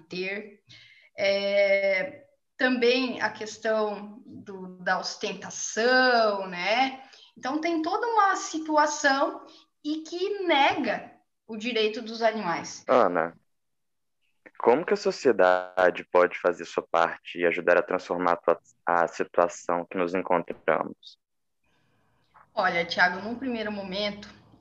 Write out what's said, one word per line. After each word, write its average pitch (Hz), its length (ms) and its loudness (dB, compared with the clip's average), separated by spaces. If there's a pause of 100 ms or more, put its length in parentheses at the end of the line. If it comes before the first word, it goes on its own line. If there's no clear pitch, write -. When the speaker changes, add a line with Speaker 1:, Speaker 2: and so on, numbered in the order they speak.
Speaker 1:
ter, 190 580 -10 (560)
é, 277 1080 2 (320)
também 254 640 2
a 214 120 -2
questão 214 920 -4
do, 185 520 -16
da 180 220 -2
ostentação, 220 1500 0
né? 214 540 -2 (340)
Então, 277 240 -6
tem 330 220 -2
toda 415 260 -2
uma 403 280 4
situação 302 1080 0 (400)
e 302 140 -4
que 370 480 -6
nega 285 680 0 (360)
o 220 100 -12
direito 220 440 -2
dos 220 200 -10
animais. 202 680 -2
Speaker 2:
Ana, 87 480 4 (1300)
como 127 180 4
que 202 100 0
a 202 40 0
sociedade 92 1080 2
pode 90 340 2
fazer 87 260 -2
sua - 160 -4
parte 85 560 -2
e 87 80 0
ajudar 87 320 4
a 85 60 2
transformar 90 500 0
a 85 40 0
tua-, - 240 0 (220)
a 85 240 2
situação 87 800 -2
que - 100 -14
nos 90 200 -2
encontramos? - 1040 -2 (1300)
Speaker 1:
Olha, 180 320 2
Thiago, 180 380 2
num 226 140 -6
primeiro 233 360 -6
momento, 202 560 -6 (340)